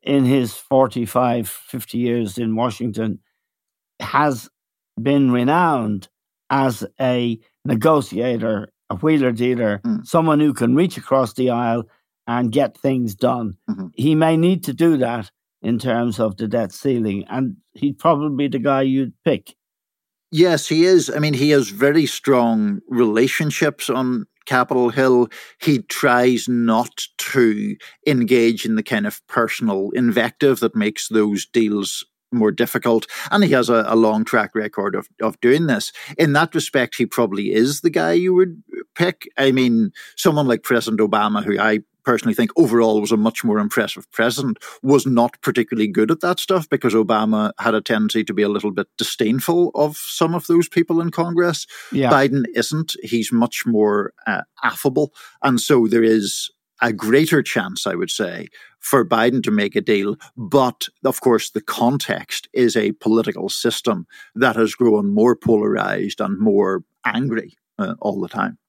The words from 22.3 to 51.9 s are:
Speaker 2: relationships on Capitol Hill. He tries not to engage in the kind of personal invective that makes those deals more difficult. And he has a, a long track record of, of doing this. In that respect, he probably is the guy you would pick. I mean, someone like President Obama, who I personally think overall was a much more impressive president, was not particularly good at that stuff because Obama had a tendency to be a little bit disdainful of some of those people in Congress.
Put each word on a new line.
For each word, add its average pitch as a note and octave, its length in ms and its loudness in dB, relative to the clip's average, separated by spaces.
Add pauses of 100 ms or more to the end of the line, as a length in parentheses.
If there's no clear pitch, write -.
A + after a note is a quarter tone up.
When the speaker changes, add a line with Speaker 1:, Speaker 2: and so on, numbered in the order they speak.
Speaker 2:
relationships C3 1000 0
on B2+ 360 -2 (200)
Capitol B2+ 440 2
Hill. B2 400 4 (300)
He C#3+ 200 2
tries B2 680 0
not A#2 580 0 (100)
to G#2 600 0 (280)
engage A#2 600 2
in A2 100 0
the G#2+ 80 0
kind G#2 240 -2
of - 200 -10
personal G#2 640 -2
invective A#2+ 680 0
that A2+ 160 0
makes G#2+ 320 -2
those G#2 380 0
deals G#2 600 -2 (280)
more A2 180 2
difficult. A2+ 540 0 (240)
And G3+ 140 2
he D3+ 80 2
has B2 180 2
a, A2+ 180 2
a A2+ 80 0
long A2 300 4
track G#2+ 300 -2
record G#2 400 -4
of, G2 120 -8 (140)
of - 180 -4
doing D3 280 4
this. A2 260 -2 (240)
In D#3 160 2
that D#3+ 220 2
respect, C3+ 400 -2
he A#2+ 100 0
probably G#2 480 -2
is B2+ 280 0
the E3+ 100 0
guy E3 220 0
you F3+ 200 2
would F3+ 280 2 (340)
pick. - 420 -2
I C3+ 140 4
mean, A#2 400 2 (260)
someone D3 300 2
like A#2 160 0
President A2+ 360 0
Obama, G#2 440 0
who G2+ 160 -2
I G#2+ 220 2 (220)
personally A#2 300 0
think A#2 240 0
overall A2+ 420 4
was G#2 140 0
a A2 40 2
much A2 260 0
more G#2+ 160 0
impressive G#2 520 -4
president, A#2+ 460 -2 (240)
was C3+ 240 4
not A#2+ 360 0
particularly A#2 460 -2
good G#2+ 240 0
at - 80 -2
that F3+ 200 -2
stuff F3+ 280 -2
because B2+ 260 0
Obama G#2+ 640 2
had A2+ 160 0
a G#2 60 0
tendency G#2+ 440 0
to A2 80 -6
be G2+ 80 0
a G#2 80 2
little G#2 220 -2
bit F#2+ 160 -4 (100)
disdainful C#3 800 0
of D3+ 200 0
some - 400 -2
of E3 120 -6
those E3+ 200 2
people E3+ 320 0
in E3+ 120 -4
Congress. E3+ 560 -2 (240)